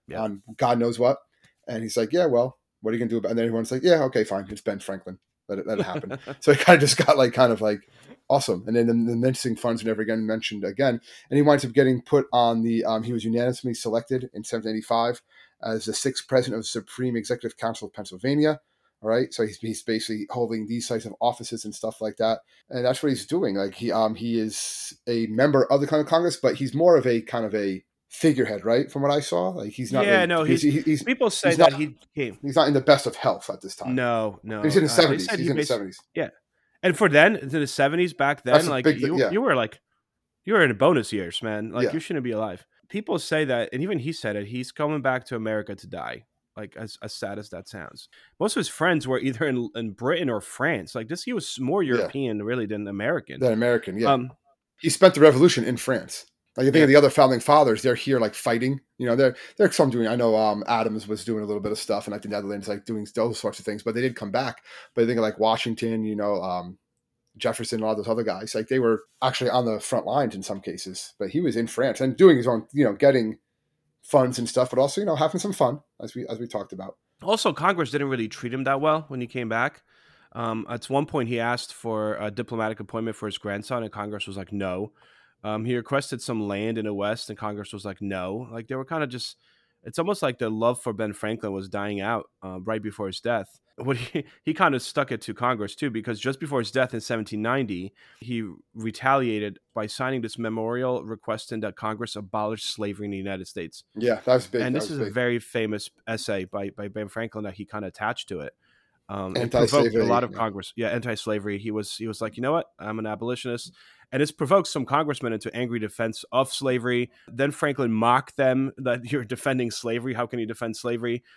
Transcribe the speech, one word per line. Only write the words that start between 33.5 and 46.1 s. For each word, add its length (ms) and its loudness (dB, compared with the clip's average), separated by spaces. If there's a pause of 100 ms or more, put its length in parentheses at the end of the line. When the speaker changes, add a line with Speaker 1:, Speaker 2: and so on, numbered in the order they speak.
Speaker 2:
at 100 -10
this 140 -12
time. 180 -4
Speaker 1:
No, 480 0
no. 220 -6
Speaker 2:
He's 120 2
in 60 8
his 120 2
Speaker 1:
Uh, 20 -2
they 80 8
Speaker 2:
seventies. 240 2
Speaker 1:
said 120 0
Speaker 2:
He's 80 0
Speaker 1:
he 40 0
Speaker 2:
in 60 0
his 80 0
Speaker 1:
basi-, 80 0
Speaker 2:
seventies. 260 -4 (160)
Speaker 1:
yeah. 140 -4 (520)
And 160 2
for 100 4
then, 320 6
to 80 -10 (120)
the 80 0
seventies, 460 2
back 300 0
then, 100 4
Speaker 2:
That's 120 8
a 60 0
Speaker 1:
like, 140 0
Speaker 2:
big 120 6
thi-, 80 -2
Speaker 1:
you, 140 0
Speaker 2:
yeah. 100 4
Speaker 1:
you 120 0
were, 140 2
like, 240 0 (640)
you 100 0
were 100 8
in 120 4
bonus 380 4
years, 300 -4
man. 280 -4
Like, 140 0
Speaker 2:
Yeah. 80 0
Speaker 1:
you 60 -2
shouldn't 240 -6
be 80 -4
alive. 340 -6 (240)
People 300 -4
say 260 0
that, 280 -2
and 100 -4
even 160 -2
he 120 -4
said 240 -6
it, 120 -6
he's 240 -8
coming 320 -4
back 220 -2
to 100 -8
America 400 -4
to 120 -20
die, 360 -10 (320)